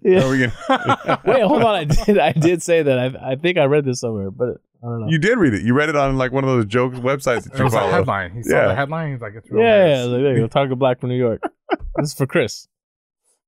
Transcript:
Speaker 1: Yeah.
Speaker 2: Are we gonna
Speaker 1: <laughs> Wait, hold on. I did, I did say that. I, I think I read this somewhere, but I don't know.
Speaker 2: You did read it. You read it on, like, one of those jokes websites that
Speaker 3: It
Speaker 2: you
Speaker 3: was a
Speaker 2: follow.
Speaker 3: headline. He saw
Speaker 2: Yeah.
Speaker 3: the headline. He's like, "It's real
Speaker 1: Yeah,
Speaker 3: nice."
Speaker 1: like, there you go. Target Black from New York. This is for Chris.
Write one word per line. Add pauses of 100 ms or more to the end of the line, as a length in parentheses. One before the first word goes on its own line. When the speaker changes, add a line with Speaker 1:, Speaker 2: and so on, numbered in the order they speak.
Speaker 1:
Yeah.
Speaker 2:
Are
we
gonna
Speaker 1:
<laughs>
Wait,
hold
on.
I
did,
I
did
say
that.
I,
I
think
I
read
this
somewhere,
but (260)
I
don't
know.
Speaker 2:
You
did
read
it.
You
read
it
on,
like,
one
of
those
jokes
websites
that
Speaker 3:
It
Speaker 2:
you
Speaker 3:
was
a
Speaker 2:
follow.
Speaker 3:
headline.
He
saw
Speaker 2:
Yeah.
Speaker 3:
the
headline.
He's
like,
"It's
real
Speaker 1:
Yeah,
Speaker 3:
nice."
Speaker 1:
like,
there
you
go.
Target
Black
from
New
York. (560)
This
is
for
Chris. (800)